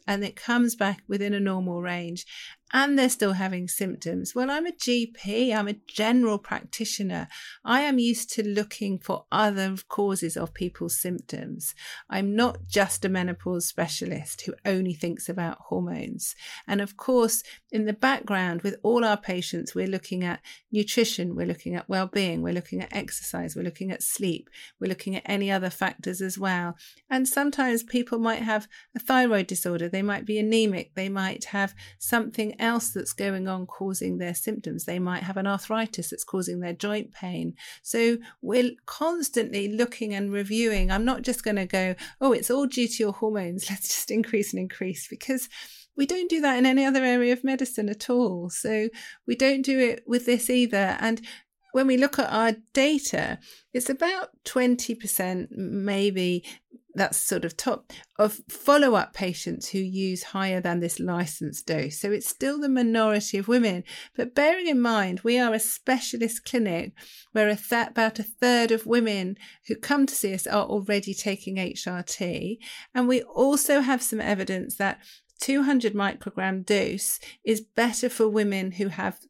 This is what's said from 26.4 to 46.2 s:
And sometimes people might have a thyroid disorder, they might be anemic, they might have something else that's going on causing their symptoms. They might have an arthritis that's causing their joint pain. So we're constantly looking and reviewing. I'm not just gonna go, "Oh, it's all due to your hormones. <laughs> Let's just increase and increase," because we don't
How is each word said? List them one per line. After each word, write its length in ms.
And 180
sometimes 560
people 360
might 220
have 260
a 40
thyroid 480
disorder, 420
they 120
might 240
be 140
anemic, 560
they 140
might 360
have 280
something 600
else 320
that's 220
going 340
on 180
causing 520
their 180
symptoms. 500
They 140
might 240
have 140
an 100
arthritis 600
that's 140
causing 360
their 140
joint 400
pain. 420
So 360
we're 300
constantly 840
looking 460
and 180
reviewing. 600
I'm 140
not 160
just 220
gonna 220
go, 300
"Oh, 140
it's 180
all 160
due 200
to 160
your 100
hormones. 540
<laughs> 20
Let's 180
just 240
increase 420
and 60
increase," 480
because 420
we 80
don't 240